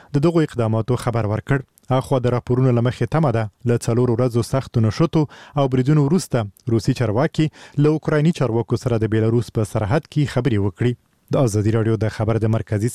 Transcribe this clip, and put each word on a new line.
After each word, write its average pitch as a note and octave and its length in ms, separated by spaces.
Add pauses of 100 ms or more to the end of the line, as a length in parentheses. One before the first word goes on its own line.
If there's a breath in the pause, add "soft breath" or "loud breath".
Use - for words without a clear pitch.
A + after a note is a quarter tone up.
(140 loud breath)
د C#3+ 140
دغو E3 180
اقداماتو A2+ 580
خبر A2 280
ورکړ. C3 340 (300)
اخوا C3 280
د A#2+ 80
راپورونو B2 460
له A2+ 80
مخې A#2+ 260
تمه D3+ 240
ده A2+ 80 (260)
له A#2 140
څلورو A#2+ 320
ورځو A#2+ 320
سختو B2+ 380
نښتو D#3+ 360 (400 loud breath)
او - 20 (120)
بریدونو C#3+ 320
وروسته A#2+ 680
روسي A#2+ 240
چارواکي C3 500 (360 loud breath)
له D3+ 100
اوکرایني D3+ 460
چارواکو A#2 420
سره A2+ 220
د G#2 100
بیلاروس A2+ 340 (120)
په G#2+ 120
سرحد A2+ 380
کې - 240
خبرې A#2+ 320
وکړي. A#2 260 (400)
د C3+ 160
ازادي G#2+ 300
راډیو A2 260
د G#2+ 140
خبر A2 260
د A2 140
مرکزي G#2+ 360